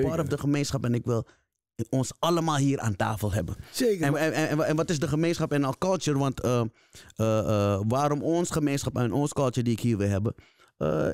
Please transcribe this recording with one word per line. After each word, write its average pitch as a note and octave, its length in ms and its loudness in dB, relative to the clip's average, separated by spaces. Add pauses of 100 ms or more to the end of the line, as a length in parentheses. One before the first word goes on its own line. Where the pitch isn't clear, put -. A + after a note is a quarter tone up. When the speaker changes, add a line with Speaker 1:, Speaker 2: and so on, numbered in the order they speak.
Speaker 1:
part C3+ 60 2
Speaker 2:
Zeker. E3 180 -2
Speaker 1:
of C3+ 40 -6
the C#3+ 100 -2
gemeenschap. C#3+ 460 -2
En A#2+ 100 0
ik A#2+ 100 -2
wil A2+ 220 -2 (640)
ons C3 280 -2
allemaal D#3+ 380 2
hier C3+ 240 2
aan G#2+ 160 -2
tafel A2 360 -2
hebben. F2+ 240 -2 (160)
Speaker 2:
Zeker. G3+ 340 0
Speaker 1:
En, D3 100 2
en, D3+ 160 0
en, D3+ 340 0
en D3+ 100 2
wat E3 140 0
is D#3+ 80 0
de C#3 100 -2
gemeenschap D#3+ 440 0
en C#3+ 120 2
al C3+ 140 -2
culture? E3+ 400 0
Want, C#3 220 0
eh, A#2+ 200 2 (560)
eh, A2 220 2
eh, G2+ 500 2
waarom C#3+ 340 0
ons E3+ 280 0
gemeenschap C#3+ 460 -2
en A#2+ 160 0
ons C#3 200 0
culture B2+ 320 0
die A#2 80 2
ik G#2+ 80 -2
hier A#2 160 2
wil G2+ 120 2
hebben? G2+ 260 0 (420)
Eh, D3+ 380 0